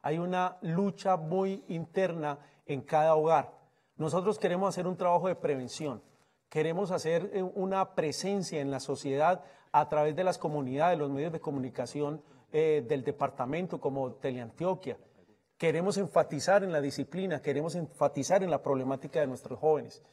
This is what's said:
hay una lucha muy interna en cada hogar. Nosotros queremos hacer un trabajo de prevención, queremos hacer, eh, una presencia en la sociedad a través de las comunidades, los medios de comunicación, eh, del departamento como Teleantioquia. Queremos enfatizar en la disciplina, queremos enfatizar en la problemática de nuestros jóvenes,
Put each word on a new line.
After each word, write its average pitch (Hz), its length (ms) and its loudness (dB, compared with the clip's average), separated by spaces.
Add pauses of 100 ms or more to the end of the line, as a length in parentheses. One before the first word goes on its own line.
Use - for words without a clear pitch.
hay 156 160 -2
una 180 420 -2
lucha 185 560 0
muy 190 500 -2
interna 165 680 -2 (300)
en 139 140 -4
cada 156 340 4
hogar. 156 360 4 (460)
Nosotros 175 400 0
queremos 185 320 2
hacer 180 160 -2
un 185 100 0
trabajo 175 320 4
de 180 80 2
prevención, 135 680 -2 (440)
queremos 165 440 0
hacer, 170 420 0
eh, 190 80 0
una 190 540 -2
presencia 175 680 -2
en 139 80 -2
la 135 100 -2
sociedad 143 640 0 (280)
a 151 180 4
través 151 260 2
de 180 80 0
las 180 140 0
comunidades, 151 640 0
los 143 100 -2
medios 143 220 -4
de 160 80 -6
comunicación, 143 840 -6 (300)
eh, 156 360 2
del 139 160 -2
departamento 143 800 -4
como 135 320 -4
Teleantioquia. 127 840 -6 (580)
Queremos 170 400 0
enfatizar 180 680 2
en 185 80 -4
la 151 100 0
disciplina, 147 600 -4
queremos 147 320 -2
enfatizar 165 680 0
en 175 80 0
la 139 100 0
problemática 135 580 -2
de 147 80 2
nuestros 123 300 -10
jóvenes, 151 560 0